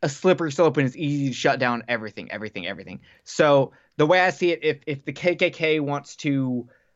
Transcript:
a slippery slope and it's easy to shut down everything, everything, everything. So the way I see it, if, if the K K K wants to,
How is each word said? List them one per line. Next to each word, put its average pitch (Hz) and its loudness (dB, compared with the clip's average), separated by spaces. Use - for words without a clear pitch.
a 160 -2
slippery 170 0
slope 147 2
and 143 2
it's 123 -4
easy 143 -2
to 123 -4
shut 139 0
down 120 -2
everything, 110 -6
everything, 101 -10
everything. 92 -12
So 143 4
the 147 4
way 180 4
I 180 4
see 175 0
it, 160 -2
if, 147 0
if 143 -8
the 151 -8
K 175 0
K 175 2
K 156 0
wants 143 -6
to, 131 -2